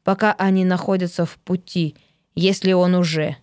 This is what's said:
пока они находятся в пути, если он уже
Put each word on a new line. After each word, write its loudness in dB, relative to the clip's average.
пока 0
они 0
находятся -2
в -8
пути, -4
если 0
он 4
уже 0